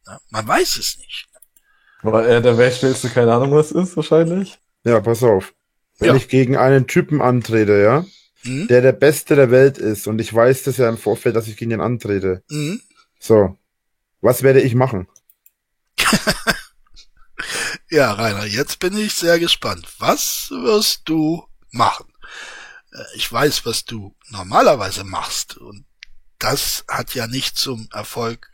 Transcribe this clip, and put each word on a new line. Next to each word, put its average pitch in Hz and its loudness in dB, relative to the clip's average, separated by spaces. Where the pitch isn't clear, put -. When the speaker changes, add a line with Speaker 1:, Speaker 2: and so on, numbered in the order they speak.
Speaker 1:
ne? 196 -20
Man 110 -8
weiß - 0
es - -8
nicht. - -18
Speaker 2:
Weil 110 2
er 120 4
der 117 4
Weltschnellste, 127 2
keine 117 4
Ahnung 135 2
was 151 4
ist, 180 -2
wahrscheinlich. 170 0
Speaker 3:
Ja, 117 4
pass 113 -2
auf. 104 2
Wenn - 2
Speaker 1:
Ja. 135 6
Speaker 3:
ich 127 0
gegen 131 2
einen 131 4
Typen 147 0
antrete, 110 2
ja, 127 4
Speaker 1:
Mhm. 135 -6
Speaker 3:
der 123 4
der 131 6
Beste 147 2
der 135 6
Welt 135 6
ist 104 -4
und 110 -4
ich 107 -8
weiß 123 4
das 127 -4
ja 120 2
im 113 -2
Vorfeld, 120 -2
dass 110 -4
ich 107 -14
gegen 117 -6
den 104 -4
antrete. 98 -4
Speaker 1:
Mhm. 151 -6
Speaker 3:
So. 101 2
Was - 0
werde 135 6
ich 120 2
machen? 127 -2
Speaker 1:
<laughs> - -2
Ja, 135 2
Rainer, 104 -6
jetzt 107 -6
bin 190 -4
ich 214 -4
sehr 170 2
gespannt. 117 -4
Was - -4
wirst 240 -2
du 160 -2
machen? - -2
Äh, - -20
ich - -8
weiß, 139 -2
was 117 -6
du 104 -14
normalerweise 104 0
machst - -10
und 107 -20
das - -6
hat - -8
ja 117 -6
nicht 123 -8
zum 117 -6
Erfolg - -10